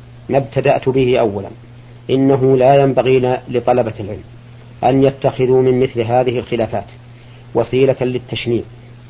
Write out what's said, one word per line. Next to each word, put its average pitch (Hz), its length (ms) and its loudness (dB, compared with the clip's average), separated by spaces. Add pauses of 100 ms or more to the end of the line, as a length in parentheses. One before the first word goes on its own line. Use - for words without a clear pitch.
(280)
ما 127 100 0
ابتدأت 135 500 -2
به 127 320 2
أولا: 101 280 -2 (640)
إنه 135 460 2
لا 135 260 6
ينبغي 131 380 2
ل-، 123 180 0 (100)
لطلبة 123 520 -2
العلم 95 220 -10 (640)
أن 135 200 2
يتخذوا 131 580 0
من 127 180 2
مثل 127 200 -2
هذه 120 380 0
الخلافات 113 480 -4 (680)
وسيلة 127 460 0
للتشنيع 120 600 -4 (480)